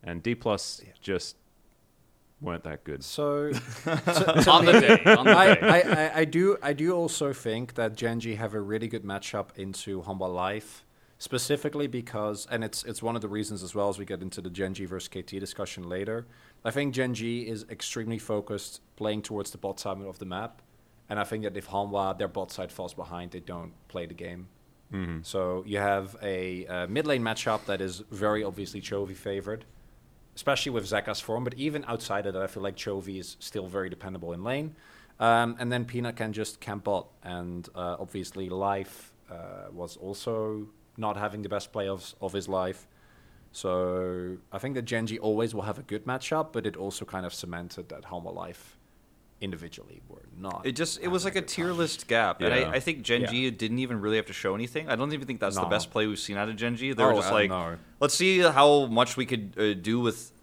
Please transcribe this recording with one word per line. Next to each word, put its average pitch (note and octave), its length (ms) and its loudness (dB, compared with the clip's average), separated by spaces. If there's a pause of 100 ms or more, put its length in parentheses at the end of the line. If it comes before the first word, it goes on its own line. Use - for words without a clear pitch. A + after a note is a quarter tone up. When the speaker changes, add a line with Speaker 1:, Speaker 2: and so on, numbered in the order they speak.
Speaker 1:
And E2+ 180 -6
D A#2 140 0
plus - 500 -2
Speaker 2:
Yeah. E2+ 60 -20 (100)
Speaker 1:
just - 360 -4 (1000)
weren't E2+ 260 -6
that D2+ 180 -10
good. C#2 200 -8
Speaker 2:
So, D3 480 -2
Speaker 3:
<laughs> - 320 -8
Speaker 2:
so, D#3+ 580 4
so C#3+ 100 10
Speaker 3:
On E3+ 140 10
the F3 80 10
day, A3+ 300 10 (120)
on C3+ 100 4
the G#3 100 12
Speaker 2:
I, F#3+ 200 12
Speaker 3:
day. - 60 2
Speaker 2:
I, F3 180 10
I, D#3+ 400 4
I D#3+ 60 8
do, F3+ 360 4
I C#3+ 120 0
do D3+ 200 2
also D#3 400 0
think A#2+ 420 -4
that A2 200 0
Gen A#2 240 0
G A2+ 160 -4
have G#2 180 -4
a G#2+ 80 -2
really A2 260 -2
good G#2 160 -6
matchup G2 520 -4
into F#2+ 480 -6
Humble F#2+ 260 -4
Life, F#2 560 -4 (320)
specifically D3 720 -2
because, A2 640 -4
and A2+ 120 -2
it's, - 200 -6
it's A#2 180 -8
one A#2 140 -2
of A2 80 -4
the G#2+ 40 -6
reasons G#2 360 -4
as F2 100 -12
well G2+ 160 2
as F#2 80 -4
we G2 80 -8
get F#2 160 -6
into F#2 180 -8
the F2+ 120 -8
Gen F#2+ 240 -2
G F#2+ 100 -8
versus F2+ 220 -8
K F#2 160 -10
T G2 160 -8
discussion F#2+ 500 -8
later, A2 380 -4 (360)
I A#2+ 60 -2
think C#3 240 0
Gen B2+ 220 0
G A#2 320 -4
is A2 240 -6
extremely A2+ 480 -6
focused G#2 640 -6 (160)
playing G#2+ 260 -2
towards G2+ 260 -6
the - 80 -16
bot G2 220 -6
side G2 240 -4
of F#2+ 160 -12
the G2+ 60 -10
map, F#2 360 -8 (480)
and G#2 100 -2
I G2+ 40 2
think G#2+ 200 -4
that G2 140 -4
if F#2+ 120 -12
Hanwha, G2 480 0
their G2+ 100 -2
bot F#2 240 -6
side F#2 200 -8
falls F2+ 220 -10
behind, F2 380 -10
they F2+ 80 -10
don't E2+ 320 -12 (160)
play F2 180 -8
the E2+ 80 -12
game. F2+ 340 -12 (460)
Speaker 1:
Mm-hmm. F2 300 -4
Speaker 2:
So F#2 420 -2
you G2+ 140 -2
have G2 420 0
a, F#2 460 -4
uh, F2+ 200 -4
mid C#3+ 200 -2
lane C3+ 160 2
matchup A2 420 -2
that G2 160 -2
is F#2 300 -6
very G#2+ 320 0
obviously G2 380 -8
Chovy G2 340 -4
favored, G2+ 480 -6 (720)
especially C3+ 360 0
with A2+ 140 -2
Zeka's G#2 360 -2
form, A#2 240 -4
but B2 100 -4
even D3 320 -4
outside G#2 400 -4
of G2 60 -4
that, F#2 100 -2
I G2 40 -4
feel G2+ 140 -8
like G2 140 -4
Chovy G2 440 -6
is - 200 -12
still F#2+ 280 -8
very F#2 220 -4
dependable F2 440 -8
in F2 100 -8
lane. D3 320 -4 (440)
Um, A#2 400 4
and B2 120 -2
then A#2+ 140 0
Peanut A#2+ 320 -6
can A2 160 -4
just G#2+ 260 -6
camp G2+ 240 -8
bot, G2+ 240 0 (160)
and, F2 500 -8
uh, F2 260 -6
obviously F#2+ 500 -8
Life, F#2+ 640 -4 (180)
uh, F#2 400 -14
was F2 260 -10
also G#2+ 720 -4 (300)
not G#2+ 180 -2
having G#2 260 -4
the G2+ 80 -8
best G2+ 220 -4
play G2+ 160 -4
of, F#2+ 340 -8
of F#2+ 120 -4
his G2 160 -4
life. F#2 380 -2 (640)
So F2+ 840 -2 (140)
I G2 60 -8
think C3 180 -6
that B2 80 -4
Gen A2+ 240 -2
G A2 120 -4
always A2+ 360 0
will G2+ 80 -4
have G#2+ 160 -6
a C#3 40 -12
good G#2+ 220 -6
matchup, C3 460 -2
but A#2 140 -4
it G#2+ 100 -4
also G2 300 -8
kind F#2 200 -6
of E2+ 80 -8
cemented F2 560 -10
that D#2 160 -14
Hanwha F2 280 -10
Life F2 440 -14 (600)
individually D#2+ 720 -10
were - 140 -20 (120)
not F#2+ 300 -8
Speaker 4:
It C3 60 -2
just, D#3+ 280 -4
it F3 100 -4
was F3+ 140 0
Speaker 2:
having F#3+ 120 -2
Speaker 4:
like F#3+ 80 -2
a - 20 -10
Speaker 2:
good - 80 -16
Speaker 4:
tier E3+ 140 -2
Speaker 2:
time. F3+ 100 -2
Speaker 4:
list E3 300 -2
gap, A2+ 340 2
and G#2 140 4
Speaker 1:
Yeah. B2+ 160 2
Speaker 4:
I, G#2 60 0
I - 20 4
think C#3+ 240 -4
Gen A#2+ 180 2
Speaker 2:
Yeah. G2 60 0
Speaker 4:
G B2 240 0
didn't A2 280 -2
even B2 220 -2
really G#2 160 2
have G#2+ 100 0
to G2 60 -10
show F#2+ 220 -2
anything. A#2+ 340 -6
I B2+ 60 2
don't C#3 180 -2
even C3+ 140 -6
think B2+ 120 -6
that's G2 160 0
the F#2+ 60 0
Speaker 2:
No. F2 80 0
Speaker 4:
best G#2 220 0
play G#2+ 160 2
we've G#2 100 -2
seen G#2 200 -6
out G#2 120 -2
of A2 60 -6
Gen A#2+ 200 -2
G. C3 180 -2
They A#2 100 2
were B2+ 100 8
Speaker 2:
Oh, G#2+ 40 6
Speaker 4:
just F#2+ 120 2
Speaker 2:
uh, G#2 60 4
Speaker 4:
like, G#2 160 6
Speaker 2:
no. E2+ 240 -2 (240)
Speaker 4:
"Let's C#3+ 160 4
see F#3+ 240 6
how D3 480 8
much A#2 280 4
we C3 120 -2
could, G#2 280 -4
uh, G#2+ 240 4
do A2 200 0
with A#2 320 -2 (120)